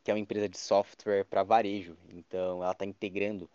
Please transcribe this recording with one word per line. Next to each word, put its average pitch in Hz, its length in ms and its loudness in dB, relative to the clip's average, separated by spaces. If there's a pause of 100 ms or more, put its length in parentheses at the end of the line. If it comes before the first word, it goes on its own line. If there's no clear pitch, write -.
que - 80 -2
é 104 40 2
uma 107 80 0
empresa 104 260 -2
de 95 100 -10
software 101 680 2
pra 98 180 2
varejo. 101 540 0 (160)
Então, 90 500 -4
ela 90 100 0
tá 98 120 -4
integrando, 98 680 -4